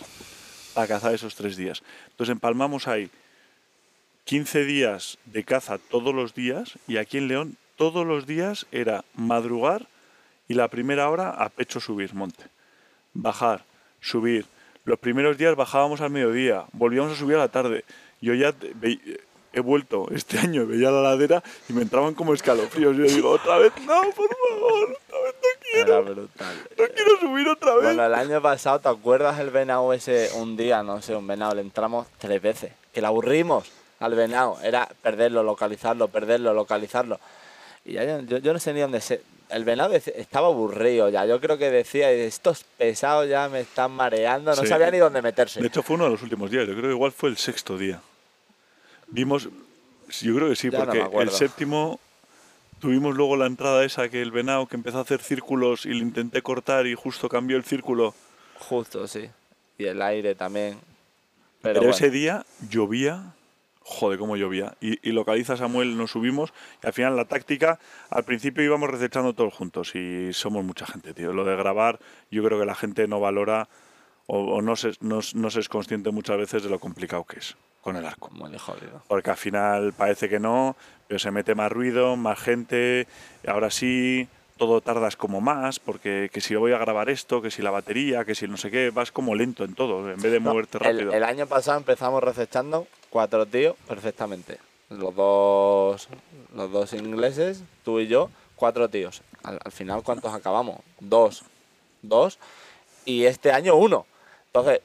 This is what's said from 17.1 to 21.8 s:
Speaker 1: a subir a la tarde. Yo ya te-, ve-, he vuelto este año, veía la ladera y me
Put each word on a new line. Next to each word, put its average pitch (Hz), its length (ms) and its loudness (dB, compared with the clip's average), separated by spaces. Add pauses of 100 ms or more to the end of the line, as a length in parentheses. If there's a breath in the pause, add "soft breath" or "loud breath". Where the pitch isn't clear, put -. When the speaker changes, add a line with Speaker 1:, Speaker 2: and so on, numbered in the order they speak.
Speaker 1:
a - 20 -8
subir 143 200 2
a 156 40 4
la 135 80 4
tarde. 120 380 -2 (360 loud breath)
Yo 117 120 0
ya 139 180 2
te-, - 240 -12
ve-, 113 440 -4 (340)
he 123 60 0
vuelto 127 520 0
este - 280 -4
año, 143 280 2
veía 120 240 4
la 139 100 4
ladera 143 420 4 (260 loud breath)
y 123 40 -4
me 120 100 2